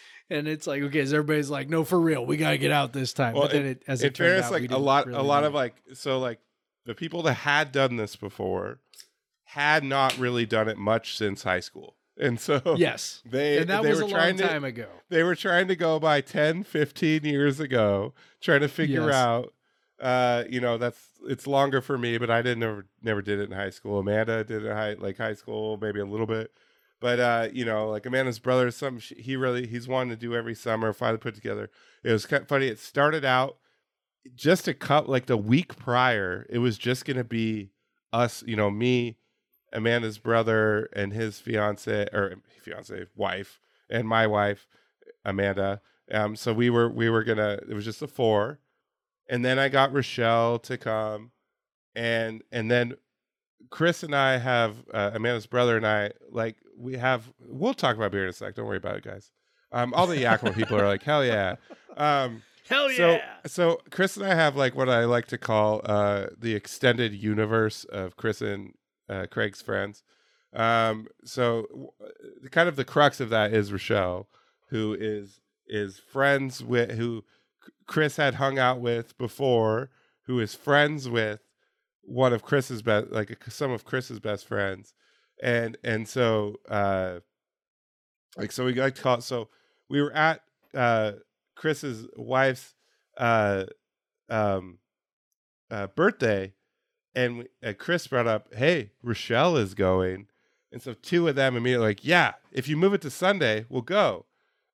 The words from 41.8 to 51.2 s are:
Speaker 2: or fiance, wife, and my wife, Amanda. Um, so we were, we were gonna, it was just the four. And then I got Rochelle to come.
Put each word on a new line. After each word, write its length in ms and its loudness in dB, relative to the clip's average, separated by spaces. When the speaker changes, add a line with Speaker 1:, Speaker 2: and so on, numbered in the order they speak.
Speaker 2:
or 220 -2
fiance, 440 -14
wife, 440 -6
and 180 -2
my 200 4
wife, 400 0
Amanda. 580 0
Um, 240 -2
so 180 -2
we 160 2
were, 200 4
we 200 0
were 140 2
gonna, 360 -2
it 40 -8
was 120 -8
just 140 -10
the 80 -10
four. 520 0
And 160 -2
then 160 2
I 100 2
got 220 4
Rochelle 680 2
to 180 -10
come. 540 -6